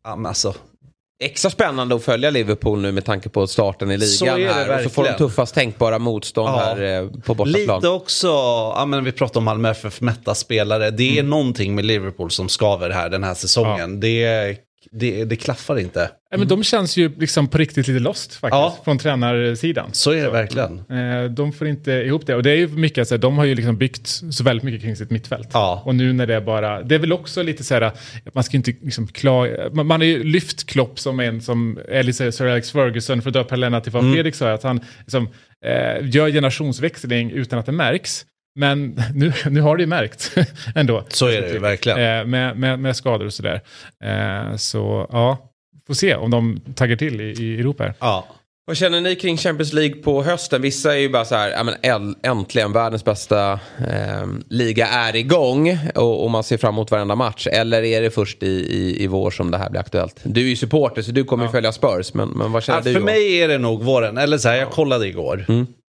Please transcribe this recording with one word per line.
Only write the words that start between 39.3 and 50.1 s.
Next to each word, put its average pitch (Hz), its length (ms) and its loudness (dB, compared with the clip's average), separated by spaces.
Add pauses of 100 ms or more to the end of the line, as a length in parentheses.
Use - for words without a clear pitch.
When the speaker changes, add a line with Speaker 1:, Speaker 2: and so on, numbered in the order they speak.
Speaker 3:
nu 143 120 4
har 151 160 4
det 180 60 0
ju 160 40 0
märkt 147 440 -4 (220)
<laughs> - 220 -10
ändå. 117 340 2
Speaker 1:
Så - 180 0
är 110 140 2
det 90 80 -4
ju, 85 100 -2
verkligen. 101 400 0 (200)
Speaker 3:
Eh, 110 60 -6
med, 127 320 -2
med, 131 220 0
med 131 160 -2
skador 110 300 -2
och 104 80 -6
sådär. 92 280 -4 (420)
Eh, 104 520 -4
så 107 560 -4
ja, 120 260 2 (500)
får 143 60 -6
se 175 220 2
om 113 160 -2
de 117 280 2 (160)
taggar 120 200 2
till 120 260 -4
i, - 20 -8
i 110 360 -6
Europa 131 240 0
här. 101 160 -4
Speaker 1:
Ja. 104 280 -2 (380)
Speaker 2:
Vad 160 120 -6
känner 175 240 2
ni 180 140 0
kring 180 220 -2
Champions 156 360 -2
League 151 300 2
på 139 200 2